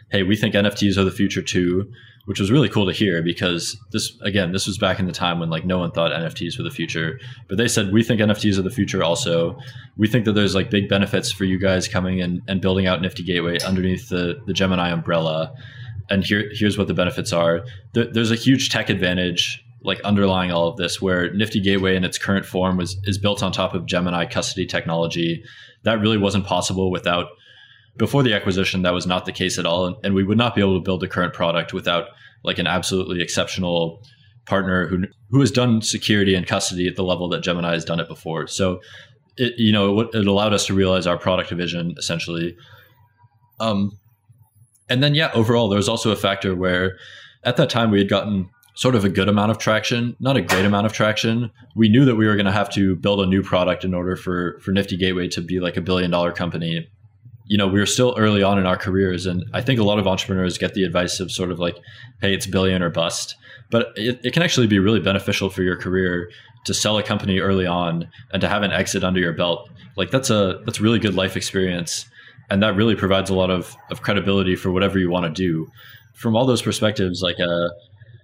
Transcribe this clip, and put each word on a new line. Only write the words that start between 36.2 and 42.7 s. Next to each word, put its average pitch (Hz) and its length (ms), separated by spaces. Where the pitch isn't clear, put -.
and 87 100
custody 90 420
at 87 80
the 98 80
level 87 260
that 82 120
Gemini 87 300
has 82 140
done 85 140
it 82 80
before. 80 400
So 92 340
it, 120 200
you 110 140
know, 101 300
it, 113 120
it 104 140
allowed 104 260
us 95 120
to 98 80
realize 92 340
our 87 100
product 92 340
vision, 85 460
essentially. 85 600